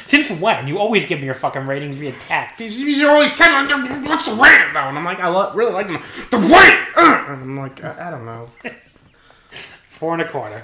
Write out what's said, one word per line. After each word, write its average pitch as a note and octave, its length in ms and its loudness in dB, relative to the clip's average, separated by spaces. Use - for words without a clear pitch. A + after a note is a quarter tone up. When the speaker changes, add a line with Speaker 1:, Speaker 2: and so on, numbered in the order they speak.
Speaker 1:
Since C#4+ 240 2
when? E3+ 360 -2
You D#3+ 120 -4
always G#3 260 0
give D3+ 140 -4
me C#3 60 -8
your C3 100 -4
fucking C3+ 300 -6
ratings C#3 320 -6
via C#3+ 160 -10
text. D3+ 320 -6
Speaker 2:
These, A3+ 240 -10
these C#4+ 200 0
are D4 80 4
always D4 260 4
ten. E4 140 6
Like, C#4 420 -4
"What's - 160 -2
the A#3 80 -6
rating, C4 400 6
though?" D#3 60 -2
And C#3+ 80 -8
I'm D#3+ 80 -6
like, F3+ 140 -6
"I F3+ 100 -2
lo-, F#3+ 240 0
really G#3+ 180 0
like G3 160 -4
them." D#3+ 140 -8
"The B3 60 2
rating!" F4 480 6
Uh, D#4 360 4
and C3 100 -12
I'm C3+ 140 -8
like, C3+ 260 -12
"I, B2+ 240 -12
I E3+ 40 -10
don't B2+ 140 -12
know." A#2 220 -14
Speaker 1:
<laughs> - 80 -12
Four D#3+ 240 -8
and E3 80 -4
a D#3+ 80 -6
quarter. A2+ 340 -10